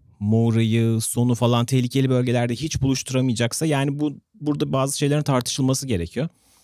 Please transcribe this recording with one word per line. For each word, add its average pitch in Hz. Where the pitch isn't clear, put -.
Moura'yı, 113
Son'u 120
falan 120
tehlikeli 131
bölgelerde 123
hiç 143
buluşturamayacaksa 131
yani 143
bu, 147
burada 147
bazı 135
şeylerin 147
tartışılması 131
gerekiyor. 113